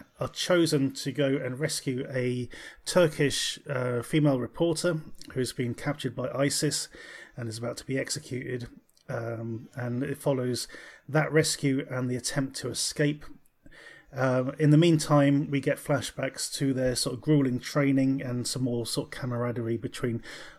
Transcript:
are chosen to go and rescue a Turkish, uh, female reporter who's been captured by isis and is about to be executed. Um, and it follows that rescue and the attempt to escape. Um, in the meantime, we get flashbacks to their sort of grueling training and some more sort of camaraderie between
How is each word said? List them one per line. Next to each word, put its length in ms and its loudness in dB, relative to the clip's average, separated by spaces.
are 80 -4
chosen 680 2
to 180 -6
go 240 2
and 240 -6
rescue 520 -2
a 360 -2
Turkish, 760 2
uh, 320 -2
female 380 4
reporter 600 0
who's 180 0
been 220 -4
captured 420 -6
by 180 -4
isis 540 0
and 120 -6
is 100 -8
about 180 -6
to 100 -14
be 100 -2
executed. 720 -6
Um, 680 -6
and 260 -4
it 160 -6
follows 480 0
that 220 2
rescue 580 2
and 220 -2
the 60 -2
attempt 400 -4
to 140 -6
escape. 540 -2
Um, 480 0
in 120 6
the 80 10
meantime, 720 6
we 100 0
get 160 0
flashbacks 800 -4
to 180 2
their 240 0
sort 180 -2
of 60 -8
grueling 400 4
training 600 2
and 240 -4
some 160 -4
more 240 0
sort 220 -4
of 20 -20
camaraderie 640 -2
between 460 -4